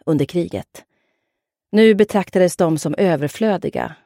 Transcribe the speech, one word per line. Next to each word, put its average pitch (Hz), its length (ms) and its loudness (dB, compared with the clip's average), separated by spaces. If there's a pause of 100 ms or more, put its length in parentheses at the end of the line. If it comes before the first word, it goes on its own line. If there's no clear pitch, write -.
under 143 180 0
kriget. - 600 -8 (880)
Nu 220 220 6
betraktades 196 600 0
de 160 220 0
som 151 200 -6
överflödiga 160 1080 -2